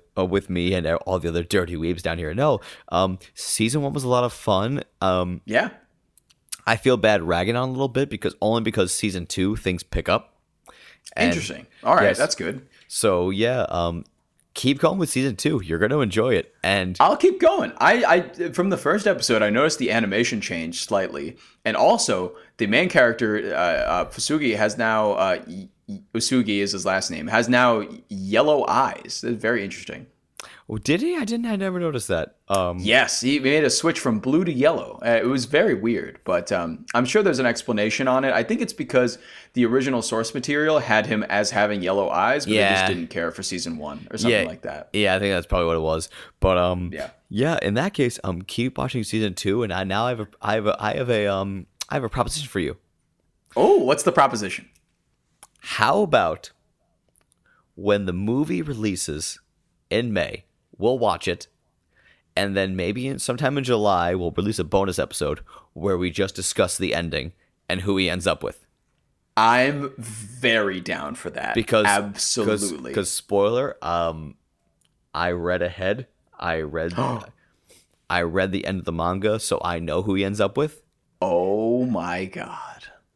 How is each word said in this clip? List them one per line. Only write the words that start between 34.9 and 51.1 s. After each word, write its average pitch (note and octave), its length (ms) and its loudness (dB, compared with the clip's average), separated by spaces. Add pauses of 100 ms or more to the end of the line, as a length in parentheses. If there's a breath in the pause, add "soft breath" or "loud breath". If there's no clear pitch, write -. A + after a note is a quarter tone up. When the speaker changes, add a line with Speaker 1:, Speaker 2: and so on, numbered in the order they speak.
Speaker 2:
Uh, A#2 60 2
it A#2 160 4
was B2+ 180 0
very D#3 300 4
weird, G#2+ 480 -2
but, F2 280 0
um, E2+ 440 -2
I'm B2 100 2
sure G#3 160 4
there's F3 160 2
an C3 80 2
explanation A#2 600 0
on C3 180 4
it. C3 80 2
I A2+ 80 2
think A3+ 200 -2
it's G#3+ 120 -4
because B2+ 460 0 (340 loud breath)
the B2 140 2
original B2+ 340 2
source A2+ 320 -2
material D3 460 0
had G#2+ 260 2
him G#2+ 180 -2
as G#2 280 0
having G#2 320 0
yellow F#2+ 260 2
eyes, B2 360 0
but G#2 80 0
they G#2+ 40 4
just G2 260 4
Speaker 1:
Yeah. F#2 40 2
Speaker 2:
didn't F2 240 -4
care E2+ 180 -4
for F#2+ 140 -8
season E2 340 -6
one D2 320 -12
or A2 80 -10
something A2 240 2
Speaker 1:
Yeah. E2+ 60 -2
Speaker 2:
like D#2 160 -12
that. D2+ 280 -12
Speaker 1:
Yeah, G2 240 2
I F#2 40 2
think G2 160 0
that's F2 100 -2
probably F2 220 0
what E2 100 2
it D#2+ 40 -2
was. D#2+ 280 -2 (300 loud breath)
But, F#2+ 180 4
um, F2+ 340 0
Speaker 2:
Yeah. D2 180 -10 (200)
Speaker 1:
yeah, C3+ 320 0
in G2+ 140 0
that D#3+ 180 -2
case, B2 300 0
um, F2+ 180 -4
keep A#2+ 380 -4
watching B2+ 240 -4
season G#2 320 -2
two, G#2 260 0
and G#2+ 100 -2
I F#2 120 -2
now G2 240 -2
have B2 140 -4
a, G#2 60 -10 (140)
I G#2 140 0
have G#2+ 100 0
a, G#2 180 2
I G#2+ 100 0
have B2+ 180 -2